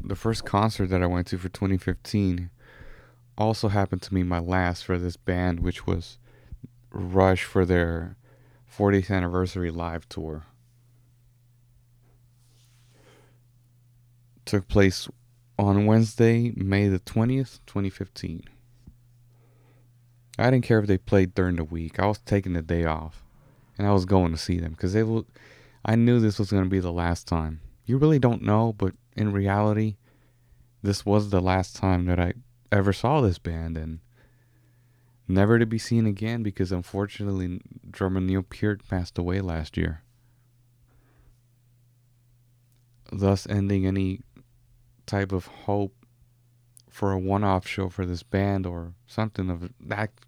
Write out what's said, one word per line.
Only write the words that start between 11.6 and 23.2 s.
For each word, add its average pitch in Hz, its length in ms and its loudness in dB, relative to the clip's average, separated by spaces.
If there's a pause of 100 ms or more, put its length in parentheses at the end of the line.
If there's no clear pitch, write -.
Took 98 220 -2
place 98 400 4 (520)
on 101 260 4
Wednesday, 113 720 4
May 98 320 2
the 95 120 2
twentieth, 127 680 -2
twenty 98 240 -4
fifteen. 90 540 -10 (2000)
I 117 100 4
didn't 127 160 4
care 110 140 6
if 101 80 -2
they 95 100 4
played 95 380 2
during 90 220 0
the 82 60 -2
week. 82 360 -8
I 92 60 2
was 104 140 0
taking 95 340 -2
the 82 80 -2
day 85 240 0
off, 80 380 -4 (540)